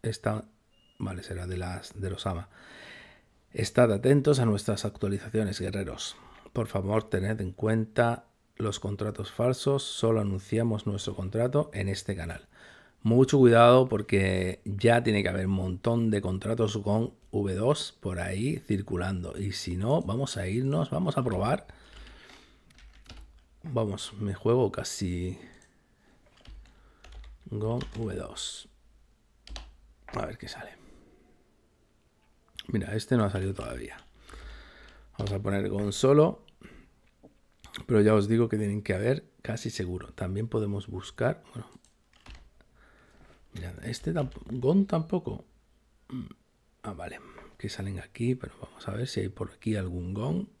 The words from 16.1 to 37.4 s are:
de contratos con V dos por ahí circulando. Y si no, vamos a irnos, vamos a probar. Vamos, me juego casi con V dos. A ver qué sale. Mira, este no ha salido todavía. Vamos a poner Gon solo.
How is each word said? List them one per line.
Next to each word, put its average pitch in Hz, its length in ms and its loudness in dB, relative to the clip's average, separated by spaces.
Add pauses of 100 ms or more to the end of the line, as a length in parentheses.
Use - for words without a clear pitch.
de 104 80 2
contratos 101 640 -2
con 110 300 0 (180)
V 101 240 0
dos 123 460 0
por 92 180 -4
ahí 95 380 -2
circulando. 95 800 -4
Y 101 160 -4
si 90 240 -6
no, 127 240 0
vamos 120 340 -4
a 92 120 -4
irnos, 135 420 0
vamos 170 280 -2
a 123 60 0
probar. 107 420 -2 (2000)
Vamos, 113 560 -4
me 101 140 -4
juego 117 360 2
casi 90 680 -4 (2000)
con 110 300 -4 (180)
V 110 180 -6
dos. - 520 -10 (1400)
A - 180 -6
ver - 120 -10
qué - 120 -14
sale. - 280 -14 (1900)
Mira, 95 280 -2
este 120 220 2
no 110 60 6
ha 98 80 2
salido 98 220 -2
todavía. 60 440 -10 (1200)
Vamos 101 160 -4
a 98 60 -2
poner 98 300 -2
Gon 101 220 -2
solo. 151 540 6 (1400)